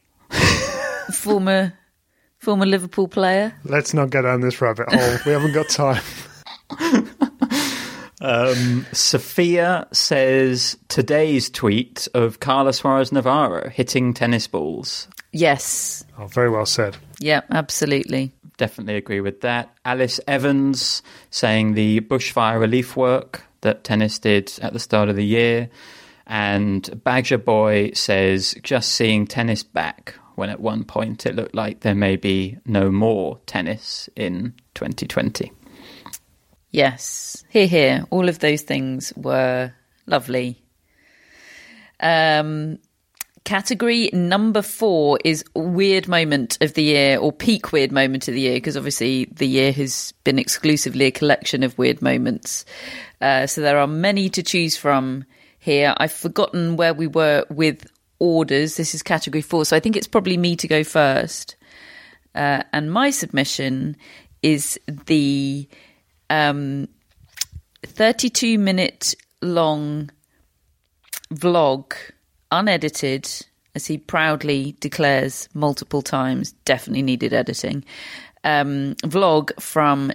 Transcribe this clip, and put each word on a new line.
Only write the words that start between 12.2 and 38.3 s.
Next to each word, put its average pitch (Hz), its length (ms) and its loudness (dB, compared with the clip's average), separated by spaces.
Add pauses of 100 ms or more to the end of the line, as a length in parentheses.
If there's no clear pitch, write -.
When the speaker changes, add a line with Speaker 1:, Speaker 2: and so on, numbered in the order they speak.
Speaker 3:
Carlos 135 380 2
Suarez 135 340 0
Navarro 127 560 0
hitting 127 460 0
tennis 120 320 0
balls. - 600 -6 (240)
Speaker 1:
Yes. - 720 0 (120)
Speaker 2:
Oh, 104 80 -12
very 123 220 2
well 107 160 0
said. 104 320 -2 (220)
Speaker 1:
Yeah, 151 320 0
absolutely. 139 840 -2 (240)
Speaker 3:
Definitely 104 400 -4
agree 101 240 -4
with 98 220 -6
that. 120 420 -4
Alice 127 420 -2
Evans 139 760 0 (280)
saying 110 440 2
the 107 260 4
bushfire 113 580 0
relief 120 380 0
work 127 460 0 (180)
that - 240 0
tennis 107 340 0
did 104 320 2 (120)
at - 100 -6
the 117 80 -8
start 104 300 2
of 101 60 0
the 104 100 0
year. 117 420 2 (580)
And 101 560 0 (220)
Bagja 127 400 2
Boy 107 480 4
says, 95 720 2
"Just 123 300 -2
seeing 107 340 2
tennis 113 360 -2
back," - 520 -6 (220)
when 98 120 -4
at 104 120 -10
one 110 240 -4
point 110 420 -6
it 95 80 -2
looked 110 200 -6
like 107 260 -6
there 101 160 0
may 98 200 2
be 95 480 -2
no 98 260 2
more 101 540 0
tennis - 720 -8
in 104 380 -6 (200)
twenty - 320 -6
twenty. - 460 -4 (1160)
Speaker 1:
Yes, - 800 -2
hear, 196 180 4
hear. 139 420 2
All 180 180 0
of 160 120 -4